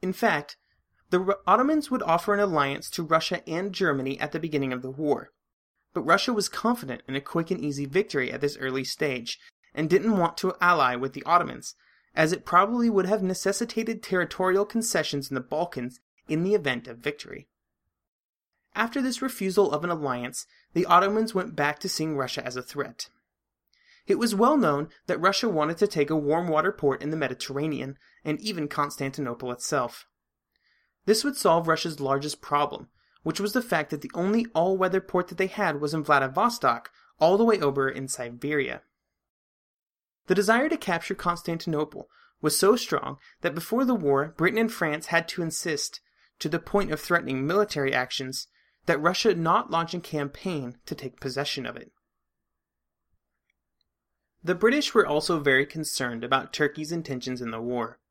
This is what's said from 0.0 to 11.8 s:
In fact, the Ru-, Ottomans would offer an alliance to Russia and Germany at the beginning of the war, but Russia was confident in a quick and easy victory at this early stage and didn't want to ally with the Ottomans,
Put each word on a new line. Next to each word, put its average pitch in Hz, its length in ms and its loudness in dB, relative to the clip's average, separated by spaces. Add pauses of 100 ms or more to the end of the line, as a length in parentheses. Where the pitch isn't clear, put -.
In 185 100 -2
fact, 180 460 0 (520)
the 180 100 4
Ru-, 190 160 2 (120)
Ottomans 277 420 4
would 254 140 -2
offer 170 300 2
an 202 80 2
alliance 147 480 0
to - 140 -6
Russia 160 440 0
and 185 260 -4
Germany 139 460 0
at - 140 -4
the 160 60 -4
beginning 147 340 -2
of 127 80 -4
the 131 100 -8
war, 151 400 -2 (600)
but 165 120 -4
Russia 190 280 4
was 208 160 0
confident 151 600 -4
in 131 80 -4
a 143 60 -4
quick 165 280 -4
and 180 100 -2
easy 143 260 -4
victory 139 460 -2
at 123 100 -8
this 143 160 0
early 131 260 -4
stage 127 560 -6 (340)
and 156 160 -2
didn't 196 280 4
want 170 200 2
to 185 240 -2
ally 151 340 4
with 135 180 -4
the 151 100 -10
Ottomans, 160 520 0 (400)